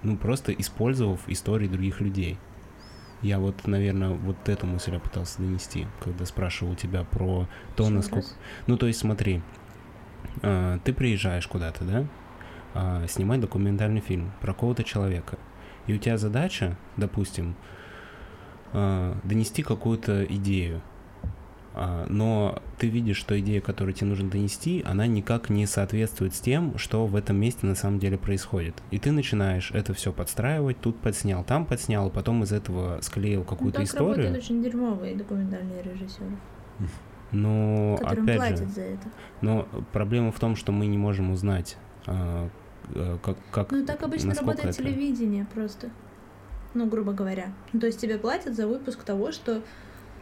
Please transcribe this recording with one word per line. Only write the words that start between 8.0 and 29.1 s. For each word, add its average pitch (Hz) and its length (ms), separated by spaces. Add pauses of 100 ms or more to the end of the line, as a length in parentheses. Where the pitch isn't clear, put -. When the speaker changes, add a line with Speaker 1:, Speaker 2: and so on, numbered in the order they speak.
Speaker 2:
раз. - 100 (300)
Speaker 1:
Ну, 123 100
то 120 100
есть, 113 120
смотри, 101 420 (1000)
а, 90 420
ты 127 100
приезжаешь 98 540
куда-то, 82 380
да? 110 200 (680)
А, 90 340
снимать 104 340
документальный 101 600
фильм 90 300 (100)
про 95 120
какого-то 120 300
человека. 95 540 (500)
И 107 60
у 107 40
тебя 113 200
задача, 107 600 (200)
допустим, 92 580 (1200)
а, 95 500
донести 107 400
какую-то 107 640
идею. 92 560 (920)
А, 85 360
но 107 520 (180)
ты 120 100
видишь, 113 280
что 104 220
идея, 101 220
которую 95 320
тебе 101 160
нужно 98 200
донести, 101 560
она 98 220
никак 117 420
не 104 160
соответствует 101 680
с - 60
тем, 147 360
что 113 300
в 98 80
этом 104 220
месте 113 280
на 98 100
самом 101 240
деле 98 180
происходит. 92 580 (160)
И 101 80
ты 143 140